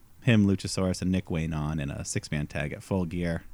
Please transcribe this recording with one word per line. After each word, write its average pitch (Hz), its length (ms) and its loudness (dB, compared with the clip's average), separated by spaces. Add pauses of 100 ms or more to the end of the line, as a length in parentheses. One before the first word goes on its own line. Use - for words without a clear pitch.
(220)
him, 110 240 6
Luchasaurus, 95 560 0
and 92 80 0
Nick 92 200 0
Wayne 80 220 -2
on 76 280 -2
in 71 100 -4
a 71 140 -6
six-man 76 420 -4
tag 73 260 -4
at 98 120 -12
Full 92 220 0
Gear. 85 360 -2 (120)